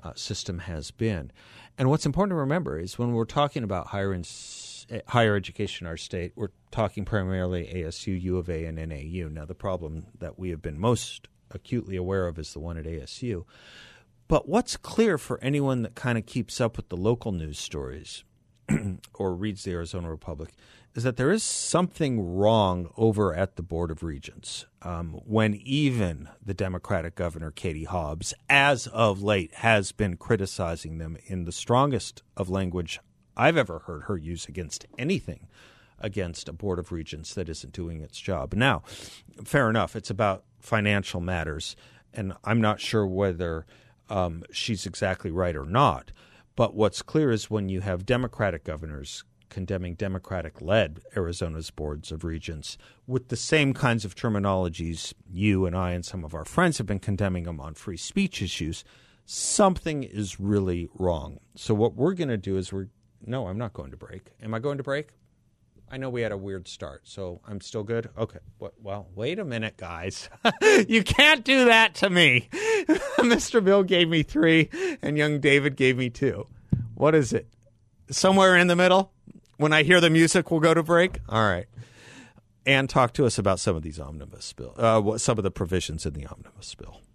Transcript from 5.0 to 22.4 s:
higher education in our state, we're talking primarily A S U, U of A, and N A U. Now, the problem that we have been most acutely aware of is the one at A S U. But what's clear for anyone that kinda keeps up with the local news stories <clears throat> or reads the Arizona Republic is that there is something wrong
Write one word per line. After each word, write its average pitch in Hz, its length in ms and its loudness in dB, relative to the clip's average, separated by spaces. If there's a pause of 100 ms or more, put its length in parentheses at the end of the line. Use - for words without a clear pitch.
higher 113 280 4
education 98 520 -6
in - 20 -10
our 82 80 -8
state, 87 380 -8
we're 101 140 -6 (220)
talking 107 340 -2
primarily 92 600 -2 (140)
A 78 60 -6
S - 200 -10
U, 98 60 -2
U 90 240 -2
of 87 120 -4
A, 82 160 -4
and 80 140 -8
N 80 120 -8
A 71 100 -10
U. 82 280 -8
Now, 76 160 -10
the 90 100 -12
problem 85 520 -8 (120)
that - 200 -10
we 92 100 -6
have 82 120 -8
been 76 180 -8
most - 480 -2 (240)
acutely - 440 -6
aware 92 320 -2
of 82 120 -8
is 78 140 -12
the 87 60 -14
one 85 180 -10
at 78 100 -10
A 80 140 -8
S - 220 -16
U. 98 220 -6 (840)
But 156 200 2
what's 208 300 0
clear 214 400 2
for - 260 -6
anyone 135 400 0
that - 120 -8
kinda 117 260 0
keeps - 400 -6
up 117 160 0
with - 120 -12
the 87 80 -8
local 113 340 0
news 80 280 -6
stories - 640 -10 (440)
<clears throat> - 60 2 (400)
or 92 220 -2
reads 98 280 -6
the 98 80 -6
Arizona 85 380 -6
Republic 78 420 -10 (440)
is 117 80 -4
that 123 140 0
there 135 140 2
is 220 120 0
something 151 800 0 (140)
wrong 95 600 4